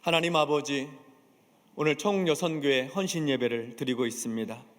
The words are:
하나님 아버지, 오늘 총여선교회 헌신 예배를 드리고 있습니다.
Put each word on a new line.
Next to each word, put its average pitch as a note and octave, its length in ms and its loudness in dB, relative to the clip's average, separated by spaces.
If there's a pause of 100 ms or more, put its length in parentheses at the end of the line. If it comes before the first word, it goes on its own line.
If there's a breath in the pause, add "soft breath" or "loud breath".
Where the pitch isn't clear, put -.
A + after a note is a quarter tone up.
하나님 E3+ 360 2
아버지, C#3+ 520 0 (880)
오늘 D3+ 200 2
총여선교회 D#3 920 2
헌신 E3+ 420 -2
예배를 A#2+ 460 0
드리고 B2+ 300 0
있습니다. A2+ 560 -6 (160)